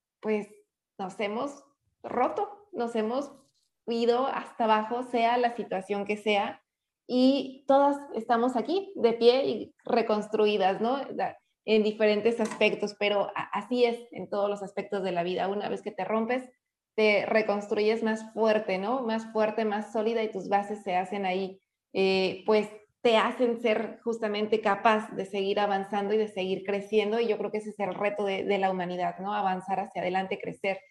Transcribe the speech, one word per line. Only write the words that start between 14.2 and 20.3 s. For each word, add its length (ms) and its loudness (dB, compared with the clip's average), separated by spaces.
todos 180 0
los 140 -4
aspectos 400 -6
de 80 -2
la 140 0
vida. 240 -2
Una 200 -4
vez 140 -6
que 80 -8
te 140 -6
rompes, 440 -2
te 320 4
reconstruyes 800 2
más 280 -4
fuerte, 460 2
¿no? 240 -2
Más 300 -4
fuerte, 320 0
más 280 -4
sólida, 300 0
y 80 -2